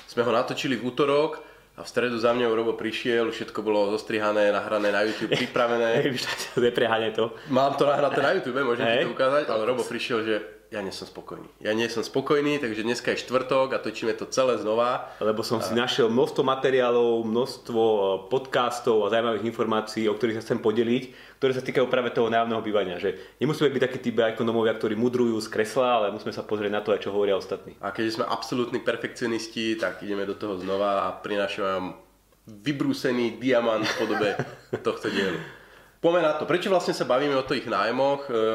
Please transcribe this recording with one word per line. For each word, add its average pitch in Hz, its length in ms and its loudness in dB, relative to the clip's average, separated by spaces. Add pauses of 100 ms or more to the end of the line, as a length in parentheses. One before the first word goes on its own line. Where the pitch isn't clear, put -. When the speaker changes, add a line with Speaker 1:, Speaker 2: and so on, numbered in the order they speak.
Speaker 1:
sme - 180 0
ho 120 80 0
natočili 127 460 0
v 117 100 -4
utorok 147 540 0 (340)
a - 80 -14
v - 60 -14
stredu 120 260 0
za 117 160 2
mňou 120 240 2
Robo 113 160 0
prišiel, 113 560 0
už 113 80 -6
všetko - 240 -8
bolo 104 320 2
zostrihané, 107 560 2
nahrané 104 400 2
na 101 160 2
YouTube, 110 340 -2
Speaker 2:
<laughs> 123 40 0
Speaker 1:
pripravené. 120 580 2
Speaker 2:
Hej, 131 160 0
už 123 60 -4 (260)
to 120 160 0
nepreháňaj 113 480 2
to. 110 120 0 (280)
Speaker 1:
Mám 135 240 4
to 147 80 4
nahraté 143 400 2
na 151 80 4
YouTube, 131 300 -2
môžem 120 240 0
ti 113 80 4
Speaker 2:
Hej. 143 100 2
Speaker 1:
to 120 80 -4
ukázať, 135 400 2
ale 110 120 0
Robo 120 200 0
prišiel, 117 400 -2
že 110 120 0 (300)
ja 107 160 -6
nie 95 80 -4
som 92 160 -12
spokojný. - 400 -14 (160)
Ja 104 80 -2
nie 110 160 0
som 113 160 -4
spokojný, 143 560 0
takže 113 240 -4
dneska 120 320 -2
je - 80 -6
štvrtok 131 480 0
a 113 80 -2
točíme 113 400 -4
to 98 80 -6
celé 127 320 2
znova. 117 640 0
Speaker 2:
Lebo 107 240 0
som 113 160 0
si 92 80 -4
Speaker 1:
A 110 80 2
Speaker 2:
našiel 120 320 2
množstvo 143 320 2
materiálov, 123 800 4
množstvo, 117 560 -2
e, 110 220 6 (260)
podcastov 120 800 0
a 107 80 2
zaujímavých 113 320 0
informácií, 110 640 0
o 104 80 -2
ktorých 110 180 0
sa 110 80 -8
chcem 120 140 -2
podeliť, 117 560 0 (240)
ktoré 131 160 2
sa 127 80 -4
týkajú 131 240 0
práve 123 240 0
toho 120 160 2
nájomného 113 320 2
bývania. 101 400 -2
Že 92 160 -2 (240)
nemusíme 151 320 2
byť 127 160 0
takí - 160 -4
tyby 113 240 2
ekonómovia, 113 480 2
ktorí 110 240 -2
mudrujú 120 400 2
z 107 80 -6
kresla, 120 560 2
ale 101 80 2
musíme 107 240 -8
sa 107 80 -8
pozrieť 104 320 -2
na 104 80 -2
to, 113 80 0
aj 98 80 4
čo 98 160 -6
hovoria 101 240 2
ostatní. 92 400 -8
Speaker 1:
A 98 160 -8
keďže 113 240 -2
sme 117 80 0
absolútni 120 560 -4
perfekcionisti, 113 960 -4
tak 92 240 -4
ideme 101 240 -6
do 98 80 -4
toho 101 240 -6
znova 98 480 0
a 92 80 -4
prinášam 101 480 -4
vám 95 240 -2 (560)
vybrúsený 123 960 -2
diamant 117 480 2
v - 100 0
podobe 104 320 0 (300)
Speaker 2:
<laughs> - 240 -8
Speaker 1:
tohto 107 320 -2
dielu. 95 240 0 (640)
Poďme 170 240 4
na 151 80 2
to. - 80 -4
Prečo 175 320 0
vlastne 196 160 2
sa 165 160 -2
bavíme 135 320 2
o 131 80 -2
tých 123 240 -2
nájmoch? 127 560 0
E, - 40 -8 (240)